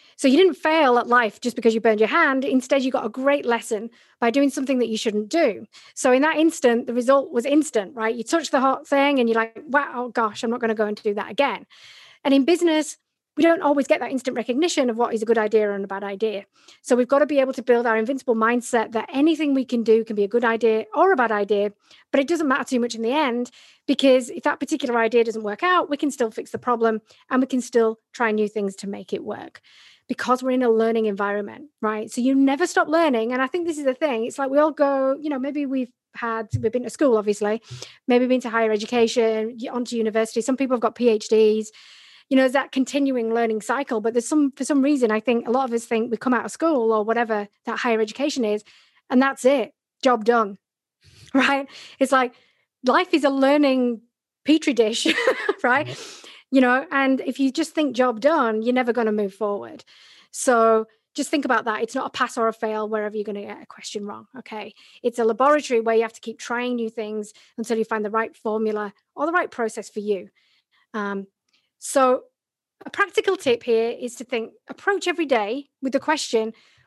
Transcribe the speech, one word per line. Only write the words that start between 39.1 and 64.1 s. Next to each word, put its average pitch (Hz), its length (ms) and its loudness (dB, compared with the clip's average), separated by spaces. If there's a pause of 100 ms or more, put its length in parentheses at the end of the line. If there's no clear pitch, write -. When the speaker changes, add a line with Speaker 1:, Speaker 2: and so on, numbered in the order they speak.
Speaker 1:
y-, 254 120 -10
onto 240 240 -6
university. 220 440 -2
Some 254 160 0
people 262 180 0
have 226 80 -2
got 233 120 0
P 240 140 2
H 214 200 0
Ds. 214 420 2 (600)
You 269 60 4
know, 262 120 4
that 262 240 -2
continuing 262 600 0
learning 220 280 0
cycle. 240 380 -4
But 226 140 -2
there's 240 140 -2
some, 294 240 2
for 269 120 -8
some 277 180 2
reason, 262 280 2
I 220 100 2
think 233 260 0
a 240 40 -4
lot 254 180 0
of 233 60 -6
us 233 100 -2
think 233 260 -2
we 214 60 -4
come 247 180 0
out 220 100 -2
of 214 60 -8
school 262 420 0
or 214 120 0
whatever 220 440 -2 (180)
that 220 120 -6
higher 226 220 0
education 254 440 -2
is, 208 200 -2 (460)
and 254 100 4
that's 269 240 0
it, 254 300 2 (280)
job 240 220 2
done, 220 340 2 (360)
<laughs> - 400 -14
right? 269 340 2 (300)
It's 262 140 2
like 254 220 2 (500)
life 320 280 2
is 294 120 2
a 285 60 4
learning 269 720 2 (420)
petri 311 280 2
dish, 226 340 0
<laughs> - 560 -2
right? 269 240 0
Speaker 2:
Mm-hmm. - 380 -14 (300)
Speaker 1:
You 269 60 6
know, 254 320 2
and 269 280 2
if 269 200 -6
you 269 100 2
just 311 240 -4
think 285 220 -2
job 247 240 0
done, 240 420 2
you're 240 100 0
never 247 200 0
gonna 220 180 0
move 208 240 -2
forward. 202 500 -8 (460)
So 226 560 2 (280)
just 285 140 -6
think 294 160 -2
about 226 200 0
that. 220 180 -4
It's 226 140 -6
not 262 100 -6
a 247 40 -8
pass - 280 -4
or 226 80 0
a 226 60 0
fail 214 360 -4
wherever 214 280 -4
you're 208 80 -6
gonna 202 180 -10
get 214 180 -14
a - 60 -20
question - 400 -12
wrong, 214 220 -14 (100)